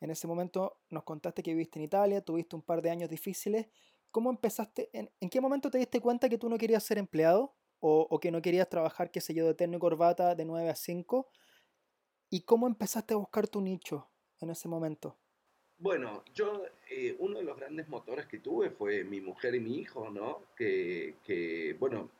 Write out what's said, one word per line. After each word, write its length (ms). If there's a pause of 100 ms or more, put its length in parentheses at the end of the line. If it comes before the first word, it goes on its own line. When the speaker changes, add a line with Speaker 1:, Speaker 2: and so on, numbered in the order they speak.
Speaker 1:
En 80
ese 180
momento 600
nos 140
contaste 380
que 120
viviste 260
en 60
Italia, 360
tuviste 360
un 60
par 180
de 80
años 200
difíciles. 580 (440)
¿Cómo 180
empezaste? 600
¿En, 180 (120)
en 80
qué 100
momento 320
te 60
diste 240
cuenta 260
que 100
tú 120
no 80
querías 260
ser 140
empleado? 580 (240)
O, 300
o 100
que 120
no 100
querías 260
trabajar, 440
qué 100
sé 120
yo, 120
de 80
terno 240
y 20
corbata 560
de 100
nueve 240
a 60
cinco. 540 (1000)
¿Y 120
cómo 260
empezaste 460
a 40
buscar 300
tu 140
nicho 480 (300)
en 100
ese 180
momento? 500 (600)
Speaker 2:
Bueno, 460 (100)
yo, 300 (260)
eh, 300
uno 200
de 40
los 140
grandes 320
motores 380
que 120
tuve 300
fue 340
mi 160
mujer 360
y 40
mi 180
hijo, 320
¿no? 320 (140)
Que, 600 (100)
que, 520
bueno, 320 (100)